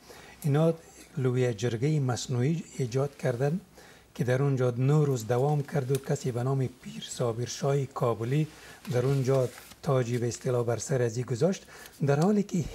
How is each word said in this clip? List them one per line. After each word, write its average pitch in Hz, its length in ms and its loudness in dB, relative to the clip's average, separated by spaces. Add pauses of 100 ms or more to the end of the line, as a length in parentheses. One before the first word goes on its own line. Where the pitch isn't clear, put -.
(420)
اینا 160 320 4 (420)
لوی 123 380 2
جرگهٔ 123 460 0
مصنوعی 131 640 0 (140)
ایجاد 131 380 -2
کردن 139 440 -2 (540)
که 143 100 -2
در 127 180 2
اونجا 127 340 2
نه 143 280 4
روز 127 220 -2
دوام 139 360 2
کرد 131 280 -4
و 139 40 2
کسی 135 380 -2
به 120 100 -2
نام 131 260 0 (140)
پیر - 260 -12
صابر 120 360 -2
شاه 139 400 -2
کابلی 123 640 0 (460)
در 123 140 2
اونجا 135 420 2 (340)
تاجی 123 360 0
به 117 100 0
اصطلاح 120 360 -2
بر 117 120 0
سر 123 260 -2
ازی 117 200 0
گذاشت، 131 440 0 (400)
در 139 140 4
حالی 202 220 4
که 180 220 -2 (100)